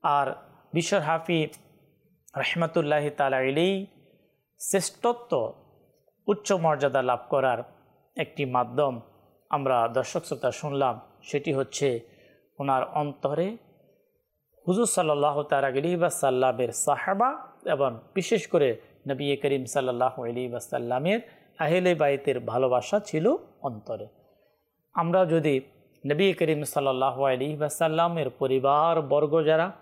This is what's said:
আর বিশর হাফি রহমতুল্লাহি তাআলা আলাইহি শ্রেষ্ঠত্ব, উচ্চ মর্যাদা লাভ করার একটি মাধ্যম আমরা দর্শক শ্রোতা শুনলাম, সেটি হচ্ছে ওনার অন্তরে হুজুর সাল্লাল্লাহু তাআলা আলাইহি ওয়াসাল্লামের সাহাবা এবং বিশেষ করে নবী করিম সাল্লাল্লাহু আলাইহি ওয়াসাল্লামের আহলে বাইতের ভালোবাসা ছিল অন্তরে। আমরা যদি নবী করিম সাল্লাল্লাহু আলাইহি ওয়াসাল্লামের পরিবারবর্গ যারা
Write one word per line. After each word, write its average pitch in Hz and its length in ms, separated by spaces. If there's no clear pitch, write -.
আর 143 320
বিশর 170 260
হাফি 160 480
রহমতুল্লাহি 151 720
তাআলা 139 280
আলাইহি 165 480
শ্রেষ্ঠত্ব, 190 920
উচ্চ 208 240
মর্যাদা 143 500
লাভ 123 180
করার 127 340
একটি - 280
মাধ্যম 123 560
আমরা 131 380
দর্শক 127 380
শ্রোতা 131 260
শুনলাম, 139 480
সেটি 143 300
হচ্ছে 135 460
ওনার 135 240
অন্তরে 151 760
হুজুর 196 180
সাল্লাল্লাহু 147 580
তাআলা 139 240
আলাইহি 143 280
ওয়াসাল্লামের 127 760
সাহাবা 196 760
এবং 135 340
বিশেষ 190 340
করে 139 340
নবী 143 260
করিম 139 300
সাল্লাল্লাহু 127 580
আলাইহি 120 260
ওয়াসাল্লামের 127 720
আহলে 175 360
বাইতের 139 440
ভালোবাসা 123 600
ছিল 202 360
অন্তরে। 110 460
আমরা 175 320
যদি 151 360
নবী 185 220
করিম 156 300
সাল্লাল্লাহু 135 640
আলাইহি 135 320
ওয়াসাল্লামের 160 720
পরিবারবর্গ 143 1160
যারা 160 260